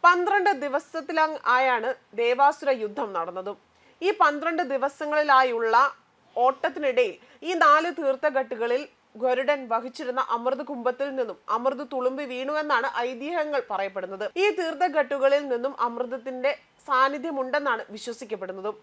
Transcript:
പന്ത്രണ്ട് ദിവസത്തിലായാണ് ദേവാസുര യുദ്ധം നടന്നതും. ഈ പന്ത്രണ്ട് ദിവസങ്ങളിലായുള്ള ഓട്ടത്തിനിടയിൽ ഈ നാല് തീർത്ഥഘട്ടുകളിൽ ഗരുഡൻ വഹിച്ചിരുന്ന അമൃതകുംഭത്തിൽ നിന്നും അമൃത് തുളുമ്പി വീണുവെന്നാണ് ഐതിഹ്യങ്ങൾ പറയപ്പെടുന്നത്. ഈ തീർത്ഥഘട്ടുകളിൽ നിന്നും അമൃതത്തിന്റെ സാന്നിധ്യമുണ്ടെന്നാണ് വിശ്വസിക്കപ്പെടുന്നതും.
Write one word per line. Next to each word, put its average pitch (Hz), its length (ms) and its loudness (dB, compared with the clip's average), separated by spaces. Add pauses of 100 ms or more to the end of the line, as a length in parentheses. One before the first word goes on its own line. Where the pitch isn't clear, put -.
പന്ത്രണ്ട് 359 460 6 (120)
ദിവസത്തിലായാണ് 269 1300 0 (300)
ദേവാസുര 277 480 2 (140)
യുദ്ധം 208 340 -6
നടന്നതും. 185 420 -8 (480)
ഈ 403 40 2 (120)
പന്ത്രണ്ട് 320 400 2 (100)
ദിവസങ്ങളിലായുള്ള 262 1000 2 (720)
ഓട്ടത്തിനിടയിൽ 262 680 0 (340)
ഈ 370 40 -2 (120)
നാല് 311 340 6
തീർത്ഥഘട്ടുകളിൽ 262 840 0 (420)
ഗരുഡൻ 262 380 2 (100)
വഹിച്ചിരുന്ന 247 500 -4 (140)
അമൃതകുംഭത്തിൽ 247 800 -2
നിന്നും 226 220 -4 (180)
അമൃത് 262 380 -2
തുളുമ്പി 262 400 -2
വീണുവെന്നാണ് 294 560 -2 (180)
ഐതിഹ്യങ്ങൾ 294 540 -4 (100)
പറയപ്പെടുന്നത്. 196 560 -6 (160)
ഈ - 20 4 (140)
തീർത്ഥഘട്ടുകളിൽ 285 840 0 (100)
നിന്നും 247 200 -4 (140)
അമൃതത്തിന്റെ 254 640 -4 (340)
സാന്നിധ്യമുണ്ടെന്നാണ് 269 1000 0 (120)
വിശ്വസിക്കപ്പെടുന്നതും. 208 880 -10